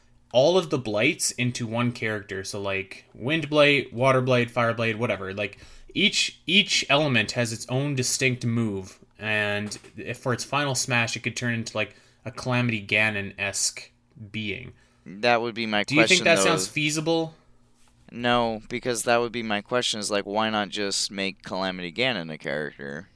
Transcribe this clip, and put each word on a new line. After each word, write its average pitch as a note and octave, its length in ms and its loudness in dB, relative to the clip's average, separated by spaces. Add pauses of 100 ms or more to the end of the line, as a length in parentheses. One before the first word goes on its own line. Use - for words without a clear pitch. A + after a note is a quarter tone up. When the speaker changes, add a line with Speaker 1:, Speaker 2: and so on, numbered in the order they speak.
(340)
Speaker 1:
all D3+ 240 8
of E3 140 2
the D3+ 80 2
Blights A#2+ 520 0
into A#2+ 360 -2
one A#2 240 0
character. G#2 520 -6
So, G#2 160 -8
like, G2 540 -6
Wind D3 360 -2
Blight, C#3+ 440 4
Water B2+ 260 4
Blight, B2+ 300 4
Fire A#2 240 2
Blight, A2+ 240 0
whatever. G2 340 -2
Like, G2+ 280 -4 (340)
each, - 540 0
each F#3+ 420 2
element C#3 440 4
has A#2 200 0
its - 160 -10
own C#3 240 0
distinct B2+ 500 0
move. A2 540 -2 (220)
And G#2 580 -2 (180)
if, G#2+ 220 -8
for B2+ 160 -2
its A2+ 100 -4
final C#3+ 300 -2
smash, A#2+ 420 0
it A#2+ 40 -8
could A#2 180 -6
turn A#2+ 160 -2
into, A2+ 240 -6
like, G#2+ 180 -4 (300)
a A2 60 -8
Calamity B2 540 -2
Ganon-esque G2+ 1040 -2 (400)
being. F#2 420 -8 (320)
Speaker 2:
That A2+ 360 0
would A#2 120 -4
be A2+ 120 -4
my G#2 180 0
Speaker 1:
Do C3 120 -2
you D3+ 60 6
Speaker 2:
question, F#3 160 6
Speaker 1:
think - 80 -2
that E3 120 6
Speaker 2:
though. F#3+ 80 2
Speaker 1:
sounds D#3+ 220 2
feasible? D#3 680 -2 (760)
Speaker 2:
No, A#2+ 580 0
because A#2+ 340 -4
that A#2+ 180 4
would A#2+ 100 -2
be A#2 120 -6
my G#2 180 -2
question, A#2+ 380 -2
is, G2+ 100 -4
like, G2+ 160 0
why G#2+ 240 0
not G#2 200 0
just G2 420 -4
make G2 320 -6
Calamity F#2 480 -4
Ganon G2 420 -2
a D#2 40 -10
character D2 800 -8